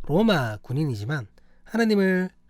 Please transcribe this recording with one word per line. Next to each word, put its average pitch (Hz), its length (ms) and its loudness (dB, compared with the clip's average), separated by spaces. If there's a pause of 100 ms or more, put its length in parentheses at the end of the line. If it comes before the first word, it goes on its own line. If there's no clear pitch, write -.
로마 147 560 2
군인이지만 127 680 -4 (380)
하나님을 196 680 0 (180)